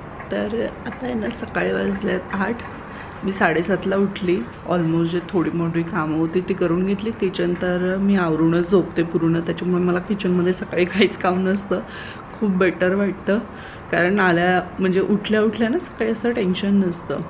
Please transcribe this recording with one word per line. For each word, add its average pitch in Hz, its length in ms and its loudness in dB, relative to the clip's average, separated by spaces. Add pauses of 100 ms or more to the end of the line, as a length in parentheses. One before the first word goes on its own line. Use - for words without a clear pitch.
(300)
तर 208 360 -2 (200)
आता - 200 -8
आहे 247 80 -4
ना, 220 160 -4
सकाळी 190 420 -4
वाजलेत 190 480 -2 (120)
आठ. 202 240 -2 (680)
मी 190 80 0
साडेसातला 190 640 2
उठली. 196 400 0 (340)
Almost 165 340 2
जे 170 160 0 (100)
थोडी 165 200 0
मोठी 165 320 0
कामं 156 360 -2
होती 165 220 0
ती 180 140 -4
करून 185 320 2
घेतली. 202 240 -2
किचन 180 440 -2
तर 180 420 0
मी 196 200 4
आवरूनच 170 540 2
झोपते 175 320 4
पूर्ण, 165 380 2
त्याच्यामुळे 175 420 0
मला 180 160 2
किचनमध्ये 180 540 0
सकाळी 180 320 0
काहीच 185 340 2
काम 185 300 2
नसतं. 196 320 0 (600)
खूप 214 100 2
बेटर 185 440 2
वाटतं, 196 440 0 (540)
कारण 180 280 4
आल्या, 180 580 2
म्हणजे 185 220 2
उठल्या 214 420 2
उठल्या 220 260 2
ना 285 100 0
सकाळी 226 320 -2
असं 240 220 0
टेन्शन 196 560 2
नसतं. 165 300 -4 (120)